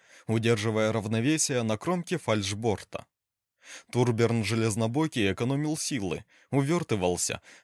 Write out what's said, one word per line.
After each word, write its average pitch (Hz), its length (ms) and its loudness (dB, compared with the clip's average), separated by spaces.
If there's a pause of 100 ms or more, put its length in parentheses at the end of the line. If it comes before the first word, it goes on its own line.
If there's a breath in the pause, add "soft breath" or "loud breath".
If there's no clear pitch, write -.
(260 loud breath)
удерживая 110 640 2
равновесие 117 720 0
на 110 140 0
кромке 175 420 -2
фальшборта. 104 880 -2 (840 loud breath)
Турберн 117 540 2
Железнобокий 113 880 0
экономил 139 440 -2
силы, 139 480 -4 (260 soft breath)
увёртывался, 127 920 0 (240 loud breath)